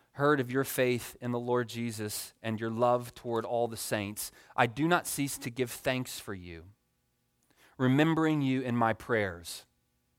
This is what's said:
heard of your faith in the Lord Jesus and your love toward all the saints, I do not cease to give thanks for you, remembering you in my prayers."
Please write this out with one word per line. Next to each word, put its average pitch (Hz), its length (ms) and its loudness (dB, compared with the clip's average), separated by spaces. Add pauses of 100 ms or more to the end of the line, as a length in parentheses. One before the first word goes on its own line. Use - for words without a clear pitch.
(140)
heard 143 260 4
of 123 120 -2
your 131 120 2
faith 123 580 0
in 123 100 -2
the 120 80 0
Lord 120 300 0
Jesus 110 640 -6 (100)
and 113 160 -2
your 113 120 -2
love 120 440 2
toward 113 300 -2
all 117 220 0
the 113 100 -8
saints, 107 540 -6 (240)
I 120 120 4
do 131 200 0
not 170 200 2
cease 143 320 -4
to 135 100 -8
give 120 220 -4
thanks - 480 -4
for 110 140 -10
you, 87 320 -14 (1120)
remembering 156 640 4
you 131 200 2
in 123 140 -2
my 113 180 4
prayers." 95 720 -4 (540)